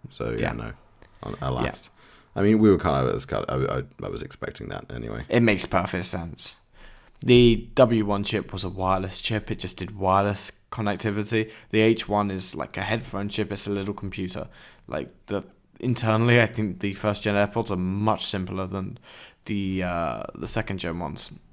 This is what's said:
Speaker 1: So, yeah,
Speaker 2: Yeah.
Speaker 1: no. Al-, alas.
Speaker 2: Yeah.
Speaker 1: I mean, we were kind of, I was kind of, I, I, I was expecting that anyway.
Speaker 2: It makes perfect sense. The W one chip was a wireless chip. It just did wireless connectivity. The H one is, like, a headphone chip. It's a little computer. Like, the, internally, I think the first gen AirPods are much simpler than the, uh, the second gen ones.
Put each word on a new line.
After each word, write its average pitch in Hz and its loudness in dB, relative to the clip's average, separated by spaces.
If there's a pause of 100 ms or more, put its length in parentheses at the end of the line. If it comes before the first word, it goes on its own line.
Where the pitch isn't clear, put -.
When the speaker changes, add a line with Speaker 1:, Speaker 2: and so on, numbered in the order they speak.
Speaker 1:
So, 58 -6
yeah, 57 -4
Speaker 2:
Yeah. 57 -2
Speaker 1:
no. 55 -8 (500)
Al-, - -8
alas. 62 -4 (460)
Speaker 2:
Yeah. 98 -2
Speaker 1:
I - 4
mean, 107 6
we 107 8
were 92 8
kind 71 2
of, 62 2
I 50 0
was - -4
kind 50 -4
of, 67 0
I, - -2
I, - -4 (220)
I 50 -6
was - -8
expecting - -12
that - -10
anyway. 57 -8
Speaker 2:
It 120 4
makes 104 4
perfect 90 0
sense. 85 -4 (640)
The 120 8
W 117 6
one 101 0
chip - -2
was 95 -4
a 90 -2
wireless 95 0
chip. 107 -4
It 101 -4
just - -8
did 107 -10
wireless 98 2 (220)
connectivity. 107 -2 (200)
The 110 2
H 113 4
one 104 2
is, 92 -4
like, 71 -8
a 95 -4
headphone 101 -4
chip. 104 -4
It's 101 -4
a 104 -4
little 101 -4
computer. 95 -8 (380)
Like, 67 -6 (180)
the, 101 -4 (340)
internally, 117 4
I 110 4
think 107 -4
the 101 -4
first 104 -2
gen 104 0
AirPods 101 0
are 92 0
much 98 0
simpler 95 -4
than 98 -8 (460)
the, 95 -2
uh, 85 -2 (120)
the 90 -8
second 101 -4
gen 85 -4
ones. 80 -6 (220)